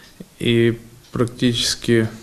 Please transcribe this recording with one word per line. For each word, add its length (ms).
и 420
практически 960